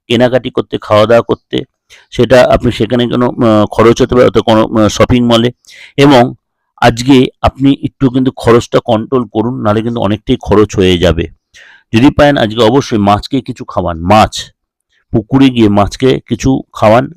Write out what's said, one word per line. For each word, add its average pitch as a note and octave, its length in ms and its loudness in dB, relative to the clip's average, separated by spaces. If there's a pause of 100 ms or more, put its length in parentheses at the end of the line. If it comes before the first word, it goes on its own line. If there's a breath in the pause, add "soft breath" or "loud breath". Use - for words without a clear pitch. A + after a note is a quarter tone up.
কেনাকাটি B2 440 -2
করতে, - 300 -6
খাওয়া G#2+ 260 2
দাওয়া A#2 160 4
করতে, - 360 -6 (520 soft breath)
সেটা B2 340 2
আপনি A#2+ 280 0
সেখানে A#2+ 360 -2
কোনো, B2 200 -2
উম, A2 420 0
খরচ A2+ 320 2
হতে B2 120 -2
পারে, B2 100 4
অর্থাৎ A2+ 180 0
কোনো, A2 220 0
উম, G#2+ 240 0
শপিং A#2+ 360 0
মলে। A#2 260 2 (460 loud breath)
এবং C3+ 380 4 (480)
আজকে B2+ 440 2 (160)
আপনি C3+ 400 0
একটু C3 280 -2
কিন্তু B2+ 260 -2
খরচটা A#2 480 0
কন্ট্রোল A#2 400 -2
করুন, A#2 380 -6
নাহলে A2 200 -2
কিন্তু A#2 180 -6
অনেকটাই G#2 400 -4
খরচ G#2 360 0
হয়ে F#2 220 2
যাবে। E2 300 -2 (640 soft breath)
যদি B2+ 160 4
পারেন C#3+ 260 2
আজকে A2+ 260 -2
অবশ্যই A#2 360 0
মাছকে G2+ 420 -2
কিছু A#2+ 240 -14
খাওয়ান, E2+ 360 -6
মাছ G2 520 0 (600)
পুকুরে C3 360 0
গিয়ে A#2 200 2
মাছকে G2+ 600 0
কিছু C3 340 -2 (100)
খাওয়ান। B2 440 0